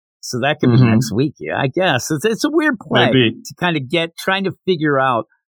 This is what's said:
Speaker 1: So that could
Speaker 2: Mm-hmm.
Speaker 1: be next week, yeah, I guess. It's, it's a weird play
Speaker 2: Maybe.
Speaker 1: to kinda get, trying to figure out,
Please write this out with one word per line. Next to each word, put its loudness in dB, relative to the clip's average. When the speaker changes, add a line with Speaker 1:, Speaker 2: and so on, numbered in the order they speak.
Speaker 1:
So -8
that 0
could 4
Speaker 2:
Mm-hmm. 6
Speaker 1:
be 4
next 2
week, -2
yeah, -6
I 0
guess. -2
It's, -2
it's -2
a 0
weird 0
play 0
Speaker 2:
Maybe. 2
Speaker 1:
to -18
kinda -2
get, -4
trying -2
to -4
figure 0
out, 0